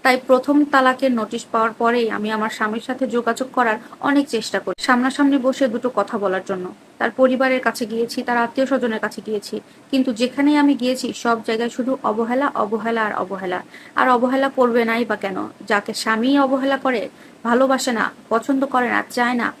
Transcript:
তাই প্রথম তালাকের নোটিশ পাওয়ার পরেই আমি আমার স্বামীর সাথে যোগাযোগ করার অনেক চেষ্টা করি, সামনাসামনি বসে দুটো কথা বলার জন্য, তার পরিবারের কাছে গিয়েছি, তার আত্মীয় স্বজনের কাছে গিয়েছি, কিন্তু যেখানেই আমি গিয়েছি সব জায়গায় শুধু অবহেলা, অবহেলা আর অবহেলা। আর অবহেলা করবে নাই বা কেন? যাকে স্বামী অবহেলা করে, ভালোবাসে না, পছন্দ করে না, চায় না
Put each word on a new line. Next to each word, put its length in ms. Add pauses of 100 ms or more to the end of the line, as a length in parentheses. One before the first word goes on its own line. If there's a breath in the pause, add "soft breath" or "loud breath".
তাই 260
প্রথম 380
তালাকের 460
নোটিশ 400
পাওয়ার 260
পরেই 320
আমি 220
আমার 180
স্বামীর 320
সাথে 260
যোগাযোগ 460
করার 240 (220 loud breath)
অনেক 300
চেষ্টা 300
করি, 240
সামনাসামনি 540
বসে 300
দুটো 280
কথা 220
বলার 300
জন্য, 260 (240)
তার 140
পরিবারের 480
কাছে 260
গিয়েছি, 360
তার 160
আত্মীয় 300
স্বজনের 320
কাছে 260
গিয়েছি, 340 (320 loud breath)
কিন্তু 220
যেখানেই 440
আমি 160
গিয়েছি 420
সব 300
জায়গায় 240
শুধু 340
অবহেলা, 520
অবহেলা 500
আর 100
অবহেলা। 480 (320 loud breath)
আর 140
অবহেলা 400
করবে 360
নাই 200
বা 100
কেন? 320 (200)
যাকে 260
স্বামী 460
অবহেলা 380
করে, 320 (340 loud breath)
ভালোবাসে 480
না, 200 (180)
পছন্দ 360
করে 240
না, 200
চায় 240
না 280